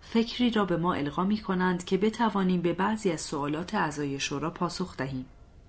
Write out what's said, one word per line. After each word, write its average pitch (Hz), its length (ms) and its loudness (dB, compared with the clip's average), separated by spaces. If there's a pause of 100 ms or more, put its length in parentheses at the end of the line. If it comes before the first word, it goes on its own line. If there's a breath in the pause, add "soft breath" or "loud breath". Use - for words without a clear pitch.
فکری 233 500 0
را 214 140 4
به 175 120 0
ما 170 180 2
القا 147 300 -2
می‌کنند 185 600 0
که 190 120 0
بتوانیم 196 640 2
به 170 120 2
بعضی 196 380 0
از 156 100 -2
سوالات 151 540 -2
اعضای 147 460 -2
شورا 147 300 -2
پاسخ 175 460 -4
دهیم. 131 300 -4 (420)